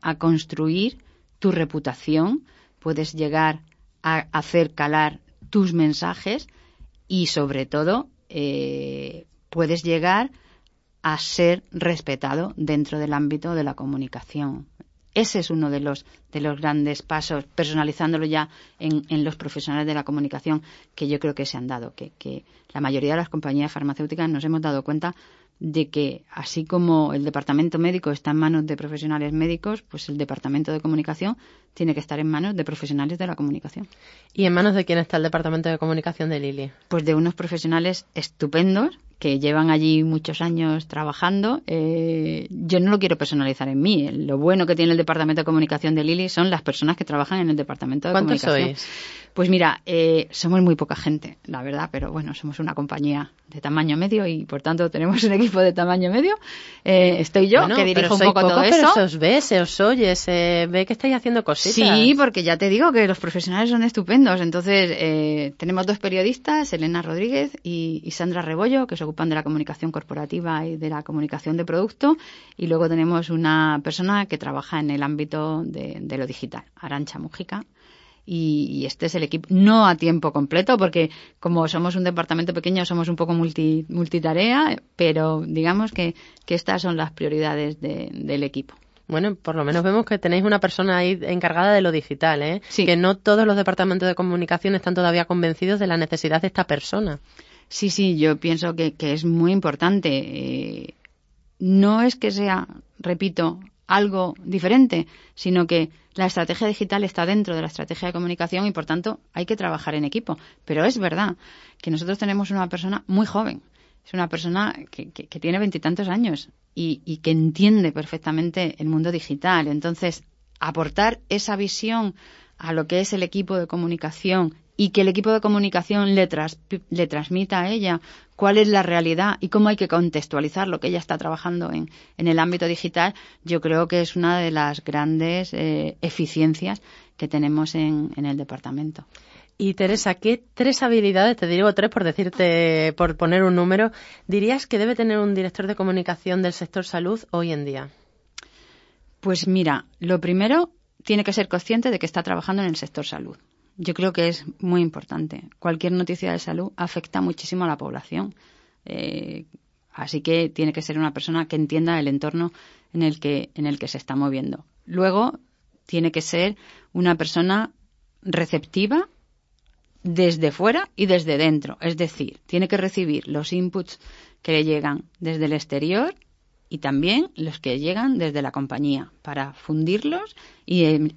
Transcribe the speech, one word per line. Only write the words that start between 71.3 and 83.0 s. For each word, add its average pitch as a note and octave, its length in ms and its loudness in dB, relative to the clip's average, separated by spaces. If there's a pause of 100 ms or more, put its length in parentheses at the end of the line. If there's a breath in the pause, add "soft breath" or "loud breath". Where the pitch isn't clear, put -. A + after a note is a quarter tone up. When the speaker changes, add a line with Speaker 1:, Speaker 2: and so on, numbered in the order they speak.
Speaker 1:
de E3+ 80 -2
producto. G3+ 520 0 (400 loud breath)
Y E3+ 120 -6
luego E3 200 2
tenemos E3 420 0
una D#3 520 2
persona F#3+ 440 -2
que D#3+ 120 -6
trabaja C#3 400 -6
en D3+ 120 -2
el C#3+ 120 -2
ámbito D#3 600 -4
de, D3 360 -10
de C3+ 180 -8
lo B2+ 100 -4
digital, - 340 -12 (140)
Arantxa - 420 -10
Mújica. F#3+ 460 -12 (640 soft breath)
Y, D#3 440 -2
y C#3 160 -6
este - 180 -8
es E3 120 -2
el E3 60 -2
equipo, D#3+ 280 -6
no G#3 360 8
a F3 100 6
tiempo E3 360 2
completo, E3 460 2
porque E3 320 2 (300 loud breath)
como E3 280 2
somos F3 260 -2
un F#3 100 0
departamento E3+ 500 -2
pequeño, F3+ 320 -2
somos E3+ 240 -2